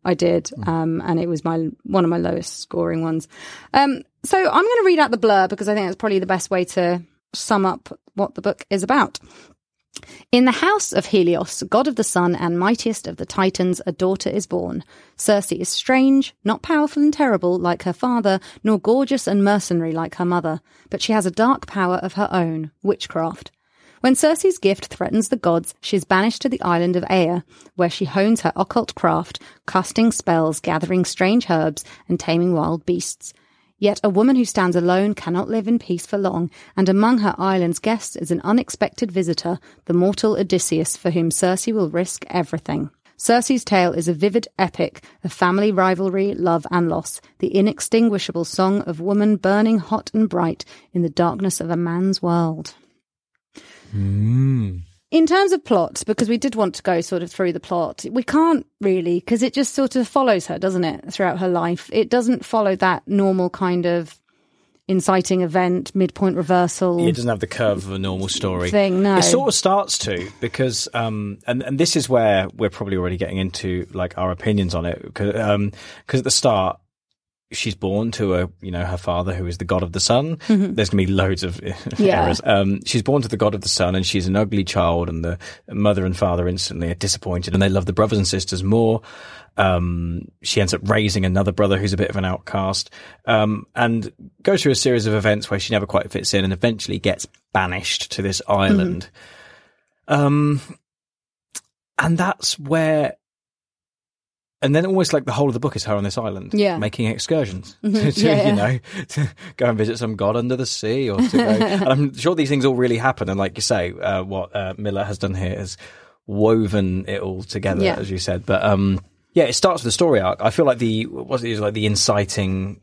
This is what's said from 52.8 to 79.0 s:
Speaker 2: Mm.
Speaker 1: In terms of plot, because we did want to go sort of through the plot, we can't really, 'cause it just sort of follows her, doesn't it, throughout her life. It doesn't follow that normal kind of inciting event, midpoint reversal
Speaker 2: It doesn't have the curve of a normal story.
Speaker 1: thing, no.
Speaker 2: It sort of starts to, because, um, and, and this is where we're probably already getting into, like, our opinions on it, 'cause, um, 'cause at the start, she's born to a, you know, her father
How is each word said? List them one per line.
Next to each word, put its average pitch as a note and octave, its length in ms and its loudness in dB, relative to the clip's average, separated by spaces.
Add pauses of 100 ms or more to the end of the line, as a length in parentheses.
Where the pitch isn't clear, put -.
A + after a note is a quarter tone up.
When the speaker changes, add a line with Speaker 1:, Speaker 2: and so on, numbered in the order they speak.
Speaker 2:
Mm. G#2 880 0 (280)
Speaker 1:
In D#4+ 140 4
terms F#4 260 4
of E4+ 140 0
plot, - 400 0
because G#3+ 240 0
we A#3 80 2
did B3+ 160 -2
want G#3 220 0
to - 80 -14
go F3 180 0
sort F3 220 -4
of E3+ 80 -10
through F3+ 220 -2
the E3+ 60 -6
plot, - 520 -4
we B3 100 0
can't D#4 460 2 (120)
really, F3+ 420 0
'cause A3+ 200 0
it B3+ 120 0
just C4+ 200 -2
sort C4+ 220 -2
of B3 120 0
follows A#3+ 380 2
her, - 140 -8
doesn't F#3 240 0
it, - 280 -6
throughout F3+ 280 -2
her F#3 80 0
life. E3+ 440 -2
It A3 180 0
doesn't A#3+ 360 0
follow G#3 300 0
that F#3 320 2
normal F#3+ 420 2
kind F3+ 380 0
of E3+ 320 -2 (680)
inciting F#3 540 2
event, F3+ 540 0
midpoint F#3+ 400 0
reversal F3 720 2
Speaker 2:
It F3 80 2
doesn't A#2+ 140 -2
have G#2 100 -2
the - 80 -4
curve G#2 400 -2
of G2 40 -8
a G2 80 -4
normal F#2+ 280 -4
story. F2+ 420 -2
Speaker 1:
thing, F#3+ 320 2
no. G3 160 4
Speaker 2:
It F3+ 60 4
sort F3 240 2
of - 80 0
starts - 440 0
to, F#2 300 -4 (100)
because, B2 540 -4
um, G#2+ 540 -4
and, B2 160 -2
and C3+ 160 -4
this E3+ 160 2
is D3 120 0
where G#2+ 480 4
we're G#2+ 140 0
probably G2 280 -4
already F2+ 200 -2
getting F#2+ 200 -4
into, F#2 540 -4
like, F2+ 280 -6
our F#2 100 0
opinions F#2 460 -2
on E2 100 -4
it, - 300 -8
'cause, G2+ 200 -2
um, G#2 360 0 (340)
'cause C3 140 -2
at B2+ 40 -4
the C3 80 -2
start, G2 480 2 (720)
she's - 220 -6
born G2+ 380 -2
to G2 240 0
a, F2+ 140 -2 (120)
you G2 80 -10
know, F2 160 -4
her F2+ 120 -4
father F2+ 360 -4